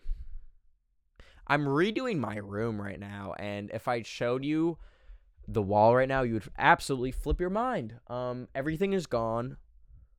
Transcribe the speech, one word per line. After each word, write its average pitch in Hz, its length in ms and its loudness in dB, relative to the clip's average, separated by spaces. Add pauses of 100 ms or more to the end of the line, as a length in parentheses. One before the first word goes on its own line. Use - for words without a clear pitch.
(1500)
I'm 147 200 4
redoing 208 520 2
my 107 180 -2
room 107 440 -2
right - 200 -8
now, 101 380 -8
and 101 340 -6
if 110 160 -6
I 120 140 -2
showed 127 420 -2
you 160 340 0 (680)
the 107 160 0
wall 104 320 6
right 131 140 4
now, 135 140 2
you 117 120 0
would 107 140 -4 (100)
absolutely 135 540 4
flip 156 260 -2
your 180 120 0
mind. 202 440 -2 (140)
Um, 123 440 -6
everything 156 420 -2
is 180 120 0
gone. 117 520 -2 (600)